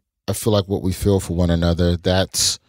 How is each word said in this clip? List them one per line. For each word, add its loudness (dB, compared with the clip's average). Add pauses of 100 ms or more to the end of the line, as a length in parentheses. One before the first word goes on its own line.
(260)
I -2
feel -2
like 2
what -4
we -2
feel 0
for -6
one 2
another, 2
that's, -2 (100)